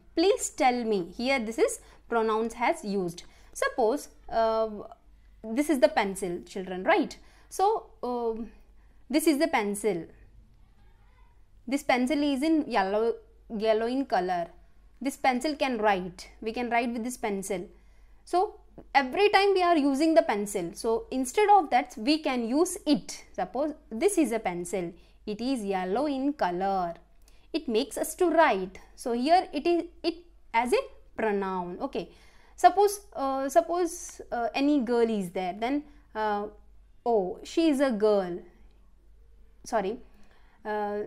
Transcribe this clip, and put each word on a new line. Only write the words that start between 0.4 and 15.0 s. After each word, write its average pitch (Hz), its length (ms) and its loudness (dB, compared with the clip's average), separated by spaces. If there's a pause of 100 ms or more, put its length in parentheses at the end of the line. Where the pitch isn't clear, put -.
tell 247 340 2
me." 208 200 0 (200)
Here 269 160 0
this 226 180 -6
is 440 220 2 (300)
pronouns 220 460 0 (100)
has 330 180 0
used. 190 400 -4 (300)
Suppose, 294 560 0 (200)
uh, 220 380 0 (760)
this 233 260 -2
is 285 100 2
the 294 80 6
pencil, 196 580 -2
children, 185 380 -8
right? 302 320 0 (340)
So, 381 200 0 (340)
um, 233 460 -4 (600)
this 311 160 0
is 294 140 4
the 320 80 2
pencil. 208 600 -2 (1600)
This 277 180 -2
pencil 254 380 2
is 277 220 0
in 320 220 2 (140)
yellow, 214 360 2 (520)
yellow 220 200 2
in 262 180 -2
color. 180 420 -2 (560)